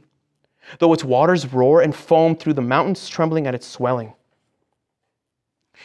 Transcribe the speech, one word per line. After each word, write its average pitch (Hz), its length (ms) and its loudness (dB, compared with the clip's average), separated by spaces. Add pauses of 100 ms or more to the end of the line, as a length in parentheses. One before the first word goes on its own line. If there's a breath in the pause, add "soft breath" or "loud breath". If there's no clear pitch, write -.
(800 loud breath)
though 165 140 4
its 160 100 -2
waters 139 500 0
roar 131 280 4
and 156 120 0
foam 160 440 2
through 156 160 -2
the 139 80 -4
mountains 147 480 -2
trembling 160 360 -2
at 127 80 -4
its 123 140 -10
swelling. 123 460 -6 (1700 loud breath)